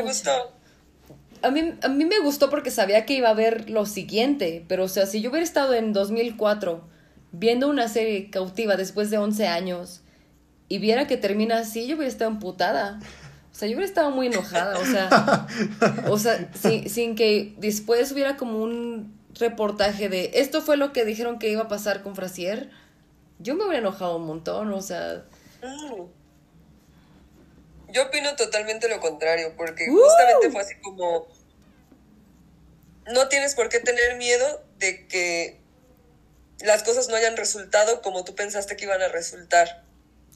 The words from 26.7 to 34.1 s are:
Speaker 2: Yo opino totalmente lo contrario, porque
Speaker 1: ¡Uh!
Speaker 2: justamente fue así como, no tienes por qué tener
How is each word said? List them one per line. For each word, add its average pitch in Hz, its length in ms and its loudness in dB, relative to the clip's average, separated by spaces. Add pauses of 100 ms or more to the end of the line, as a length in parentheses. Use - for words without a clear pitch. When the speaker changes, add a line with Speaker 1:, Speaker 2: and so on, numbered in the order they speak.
Speaker 2:
Yo 269 140 2
opino 285 300 -4
totalmente 220 520 -2
lo 214 120 -2
contrario, 160 580 -2
porque 165 320 -6
Speaker 1:
¡Uh! 320 100 6
Speaker 2:
justamente 605 520 8
fue 214 100 -4
así 202 220 -8
como, 175 440 -4 (1800)
no 254 180 4
tienes 277 260 0
por 226 140 2
qué 240 100 2
tener 240 380 2